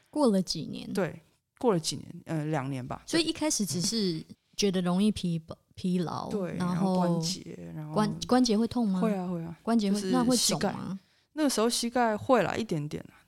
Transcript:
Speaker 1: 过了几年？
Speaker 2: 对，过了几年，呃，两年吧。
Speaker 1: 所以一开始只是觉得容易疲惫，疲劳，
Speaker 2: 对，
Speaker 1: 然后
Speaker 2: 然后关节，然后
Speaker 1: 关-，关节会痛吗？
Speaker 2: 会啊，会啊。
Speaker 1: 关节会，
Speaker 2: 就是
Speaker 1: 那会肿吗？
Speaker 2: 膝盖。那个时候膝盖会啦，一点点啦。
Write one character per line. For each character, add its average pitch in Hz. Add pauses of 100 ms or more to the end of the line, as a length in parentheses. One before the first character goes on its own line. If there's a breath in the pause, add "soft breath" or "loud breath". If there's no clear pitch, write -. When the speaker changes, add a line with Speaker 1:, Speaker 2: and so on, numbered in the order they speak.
Speaker 1:
过 262
了 190
几 -
年？ -
Speaker 2:
对， 180 (380)
过 226
了 170
几 156
年， - (180)
呃， 151
两 143
年 131
吧。 -
Speaker 1:
所 330
以 320
一 320
开 311
始 -
只 175
是 180 (320)
觉 202
得 185
容 180
易 214
疲 170
惫， - (180)
疲 180
劳， 147
Speaker 2:
对， 180
Speaker 1:
然 175
后 180
Speaker 2:
然 -
后 185
关 175
节， 170
然 151
后 156
Speaker 1:
关-， 160 (120)
关 254
节 220
会 226
痛 233
吗？ 185
Speaker 2:
会 185
啊， 180
会 175
啊。 165
Speaker 1:
关 233
节 202
会， 208
Speaker 2:
就 196
是 190
Speaker 1:
那 254
会 247
肿 -
吗？ 196
Speaker 2:
膝 -
盖。 190 (340 soft breath)
那 311
个 277
时 -
候 226
膝 233
盖 233
会 220
啦， -
一 226
点 156
点 -
啦。 - (120)